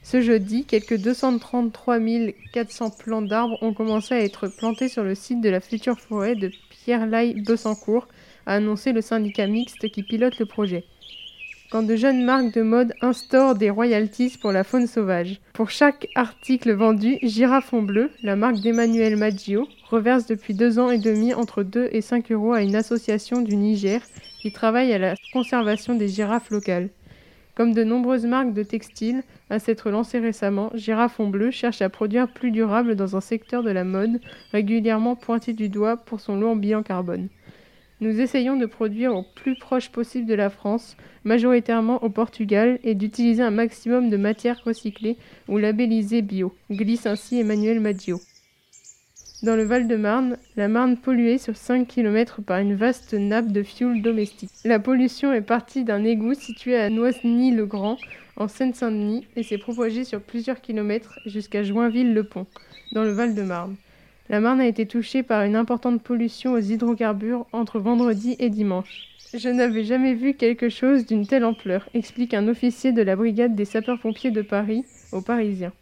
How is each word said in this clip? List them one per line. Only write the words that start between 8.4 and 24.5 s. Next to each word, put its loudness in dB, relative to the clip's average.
a 0
annoncé 0
le 2
syndicat -2
mixte -4
qui -8
pilote 0
le -2
projet. -4
Quand 0
de 2
jeunes 4
marques 2
de 2
mode 2
instaurent 4
des 2
royalties 0
pour -2
la 2
faune 0
sauvage. -2
Pour -2
chaque 2
article 0
vendu, 2
Girafon 2
Bleu, 0
la 0
marque 2
d'Emmanuel 2
Maggio, -2
reverse 2
depuis -4
deux 4
ans 2
et 2
demi 2
entre -2
deux -2
et 0
cinq -2
euros 2
à 2
une 2
association -2
du 0
Niger 2
qui -6